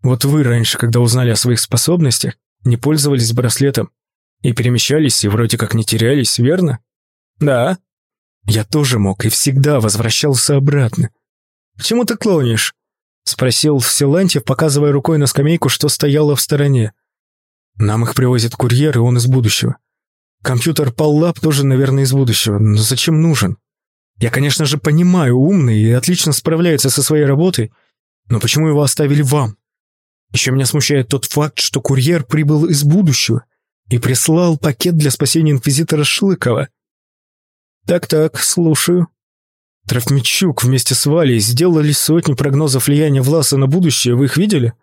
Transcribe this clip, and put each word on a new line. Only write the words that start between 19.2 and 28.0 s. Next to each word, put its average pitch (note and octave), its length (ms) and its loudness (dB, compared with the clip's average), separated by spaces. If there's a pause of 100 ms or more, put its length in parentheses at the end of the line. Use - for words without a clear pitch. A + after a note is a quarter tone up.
будущего. B2+ 520 0 (640)
Компьютер C3+ 500 -2
Паллап D#3 480 0
тоже, C#3+ 240 0
наверное, C3+ 400 2
из B2+ 80 0
будущего. A2+ 460 0
Но G#2+ 180 2
зачем C3+ 460 0
нужен? A#2 340 0 (600)
Я, A#2 120 -2
конечно C#3 340 -2
же, C#3+ 140 -2
понимаю, D#3+ 600 2
умный C3+ 420 2
и A2 100 2
отлично D3+ 420 0
справляется D#3+ 580 0
со C#3+ 120 -2
своей D3+ 220 2
работой, C#3 480 0 (560)